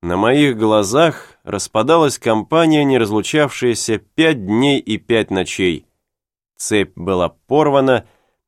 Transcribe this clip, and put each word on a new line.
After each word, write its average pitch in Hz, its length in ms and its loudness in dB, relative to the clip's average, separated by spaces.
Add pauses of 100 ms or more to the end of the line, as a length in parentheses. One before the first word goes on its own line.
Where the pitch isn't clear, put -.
На 87 160 -4
моих 127 400 2
глазах 107 840 0
распадалась 127 760 0
компания, 151 640 0
не 135 140 2
разлучавшаяся 113 1000 -2
пять 151 460 -2
дней 123 340 0
и 107 180 -6
пять 110 340 -2
ночей. 90 540 -2 (720)
Цепь 101 400 -4
была 90 320 -2
порвана, 135 760 0 (420)